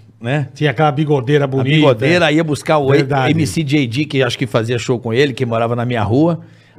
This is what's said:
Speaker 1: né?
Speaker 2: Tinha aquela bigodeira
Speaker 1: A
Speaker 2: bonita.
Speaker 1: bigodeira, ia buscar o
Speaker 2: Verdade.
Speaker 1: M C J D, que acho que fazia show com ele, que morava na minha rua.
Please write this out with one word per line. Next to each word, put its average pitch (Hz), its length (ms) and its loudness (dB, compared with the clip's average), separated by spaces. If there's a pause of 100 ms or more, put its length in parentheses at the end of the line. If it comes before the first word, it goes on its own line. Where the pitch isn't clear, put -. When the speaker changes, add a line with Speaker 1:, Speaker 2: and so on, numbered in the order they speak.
(220)
Speaker 1:
né? 139 320 -2
Speaker 2:
Tinha 151 160 0
aquela 151 220 2
bigodeira 143 540 0
Speaker 1:
A - 20 -4
Speaker 2:
bonita. 135 280 0
Speaker 1:
bigodeira, 147 560 2
ia 160 120 2
buscar 151 340 0
o 135 140 0
Speaker 2:
Verdade. 135 400 2
Speaker 1:
M 160 160 0
C 160 160 -4
J 139 240 0
D, 123 180 -2
que 135 160 -2
acho 120 160 -2
que 135 80 -4
fazia 117 320 -2
show 117 220 -2
com 113 120 -6
ele, 131 220 2
que 120 140 -4
morava 117 280 -2
na 117 100 -4
minha 117 180 -2
rua. 156 380 2 (380)